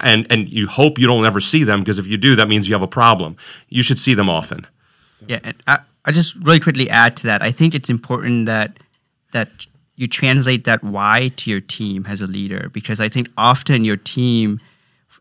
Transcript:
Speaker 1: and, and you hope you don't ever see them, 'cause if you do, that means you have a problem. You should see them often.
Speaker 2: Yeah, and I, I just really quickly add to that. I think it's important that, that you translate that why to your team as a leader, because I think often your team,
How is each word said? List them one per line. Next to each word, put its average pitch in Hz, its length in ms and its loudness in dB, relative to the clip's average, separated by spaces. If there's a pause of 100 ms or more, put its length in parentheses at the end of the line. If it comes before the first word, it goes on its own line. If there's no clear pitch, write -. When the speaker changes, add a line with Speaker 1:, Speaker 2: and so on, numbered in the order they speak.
Speaker 1:
and, 110 280 2
and 107 200 -2
you 104 180 -4
hope 143 320 2
you 123 80 4
don't 117 180 4
ever 101 140 2
see 156 240 2
them, 101 220 0
'cause 104 120 -2
if 95 80 -4
you 104 120 -4
do, 127 180 4
that 107 140 4
means 107 180 0
you 107 80 0
have 95 60 -2
a 95 60 -2
problem. 95 500 2 (320)
You 123 120 0
should 131 180 0
see 131 140 2
them 101 160 0
often. - 380 -6 (580)
Speaker 2:
Yeah, 113 160 -8
and 113 140 -12 (120)
I, 139 120 4 (240)
I - 80 -2
just 165 240 2
really 160 240 4
quickly 131 300 -2
add 117 280 4
to - 100 -8
that. 104 140 0
I 110 120 -2
think 160 200 2
it's 143 160 -6
important 120 580 -2
that, 110 280 -4 (560)
that 113 180 -4 (460)
you 123 120 -6
translate 131 580 0
that 113 180 0
why 104 540 0
to - 120 -6
your 101 120 -4
team 98 480 -8
as 101 100 -8
a 101 80 -6
leader, 98 460 -8
because 104 260 -6
I 110 80 0
think 120 300 -4
often 120 480 2
your 104 100 0
team, 110 640 -2 (600)